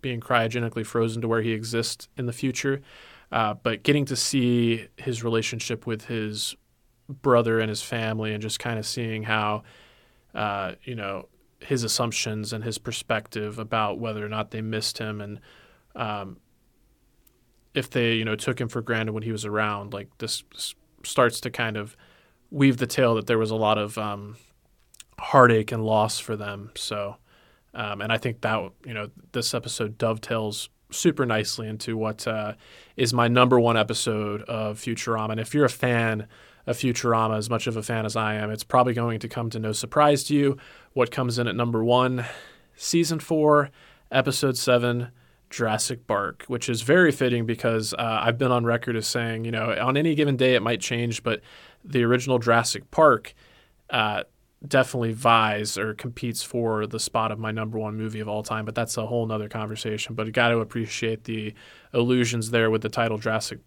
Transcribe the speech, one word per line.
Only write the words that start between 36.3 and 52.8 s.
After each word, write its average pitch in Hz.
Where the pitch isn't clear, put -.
of 127
Futurama, 113
as 107
much 113
of 113
a 107
fan 113
as 107
I 110
am, 107
it's 107
probably 127
going 117
to 117
come 113
to 117
no 107
surprise 147
to 147
you 139
what 123
comes 120
in 120
at 95
number 117
one, 123
season 165
four, 151
episode 131
seven, 120
Jurassic 117
Bark, 101
which 123
is 113
very 160
fitting 120
because, 113
uh, 113
I've 117
been 127
on 120
record 117
as 110
saying, 113
you 117
know, 110
on 131
any 156
given 143
day 127
it 113
might 113
change, 117
but 113
the 139
original 127
Jurassic 117